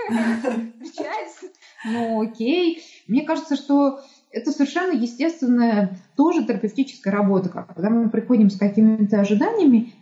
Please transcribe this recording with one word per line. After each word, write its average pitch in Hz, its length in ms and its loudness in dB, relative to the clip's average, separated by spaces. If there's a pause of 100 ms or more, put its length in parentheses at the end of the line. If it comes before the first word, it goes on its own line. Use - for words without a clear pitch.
<laughs> 226 720 -4
встречаюсь. 339 720 -12 (320)
Ну, 226 380 -2
окей. 311 580 -2 (260)
Мне 269 180 0
кажется, 302 320 -4
что 277 440 0 (300)
это 240 220 -4
совершенно 349 400 -2
естественная 240 1040 0 (180)
тоже 320 280 2
терапевтическая 214 680 -4
работа, 196 360 0
когда - 420 -6
мы 233 200 2
приходим 220 400 4
с - 60 -2
какими-то 214 640 2
ожиданиями, 254 800 2